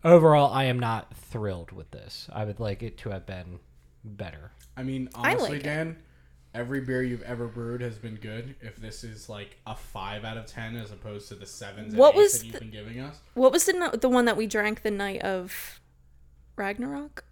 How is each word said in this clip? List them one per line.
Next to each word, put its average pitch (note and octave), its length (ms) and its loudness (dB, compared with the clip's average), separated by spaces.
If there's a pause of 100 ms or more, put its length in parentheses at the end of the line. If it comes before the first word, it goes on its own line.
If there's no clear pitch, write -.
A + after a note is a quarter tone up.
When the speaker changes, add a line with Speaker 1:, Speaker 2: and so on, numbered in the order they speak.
Speaker 1:
overall, D#3 480 10
I C3+ 140 2
am B2 140 2
not A2+ 360 -2
thrilled G2 560 -8
with - 200 -16
this. - 420 -16
I G#2+ 120 -4
would G#2 140 -8
like G#2 220 -4
it A2+ 180 -10
to A#2+ 120 -8
have F#2+ 160 -8
been F2+ 320 -12 (440)
better. G2 480 -14 (240)
Speaker 2:
I C3 80 -12
mean, C3 300 -6
Speaker 3:
I - 200 0
Speaker 2:
honestly, - 180 0
Speaker 3:
like D3 80 -4
it. C3+ 40 -12
Speaker 2:
Dan, D#3+ 340 -4 (580)
every B2 260 -4
beer B2+ 220 -2
you've B2 180 -4
ever A#2+ 260 -6
brewed A#2 340 -8
has A#2+ 160 -6
been G#2+ 180 -12
good. A2+ 460 -10
If G#2+ 160 -16
this A2 260 -14
is, A2 260 -16
like, G#2 280 -14 (100)
a G#2+ 80 -10
five G#2 500 -10
out A2 120 -8
of A2 100 -12
ten A2+ 280 -10
as G#2+ 160 -12
opposed G#2 380 -14
to G#2 60 -14
the G2 100 -18
sevens G2+ 480 -14
and G#3+ 60 0
Speaker 3:
What C#4+ 160 12
Speaker 2:
eights - 20 6
Speaker 3:
was G4+ 220 8
Speaker 2:
that - 60 -10
you've - 80 -14
Speaker 3:
the, - 60 -10
Speaker 2:
been A2 120 -14
giving A2 280 -12
us. C#3+ 200 -12 (160)
Speaker 3:
what B3+ 160 8
was E4+ 140 2
the F#4+ 80 2
no-, F4+ 180 0
the B3+ 180 0
one B3 160 6
that A3+ 100 4
we A3 120 -2
drank G#3+ 340 -2
the G#3+ 100 -2
night G3 300 -4
of F#3+ 580 -6 (760)
Ragnarok? C4 760 -6